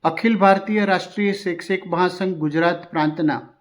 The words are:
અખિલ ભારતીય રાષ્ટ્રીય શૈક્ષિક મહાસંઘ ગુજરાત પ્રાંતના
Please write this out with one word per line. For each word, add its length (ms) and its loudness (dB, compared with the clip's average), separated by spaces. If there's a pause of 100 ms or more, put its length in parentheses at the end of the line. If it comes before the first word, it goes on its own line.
અખિલ 300 2
ભારતીય 480 4
રાષ્ટ્રીય 480 0
શૈક્ષિક 540 -4
મહાસંઘ 500 -2
ગુજરાત 540 0
પ્રાંતના 520 0 (180)